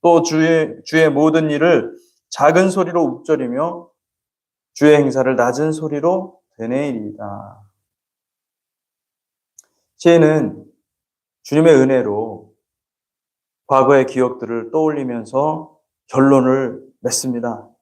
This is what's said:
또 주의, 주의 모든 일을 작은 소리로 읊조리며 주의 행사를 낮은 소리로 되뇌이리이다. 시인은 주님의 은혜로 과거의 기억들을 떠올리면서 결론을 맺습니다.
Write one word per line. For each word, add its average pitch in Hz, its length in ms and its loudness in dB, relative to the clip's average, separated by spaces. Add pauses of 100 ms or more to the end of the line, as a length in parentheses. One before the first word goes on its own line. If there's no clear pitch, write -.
또 170 220 4
주의, 160 520 0 (100)
주의 160 260 2
모든 156 400 0
일을 147 440 0 (360)
작은 175 400 2
소리로 170 480 -2
읊조리며 151 680 -6 (880)
주의 151 220 6
행사를 131 400 0
낮은 123 380 -2
소리로 156 640 -4 (180)
되뇌이리이다. 104 1040 -10 (2250)
시인은 160 680 2 (800)
주님의 160 320 4
은혜로 117 760 -2 (1120)
과거의 135 380 4
기억들을 117 680 -6
떠올리면서 147 1040 -4 (300)
결론을 135 720 2 (200)
맺습니다. 117 680 -8 (140)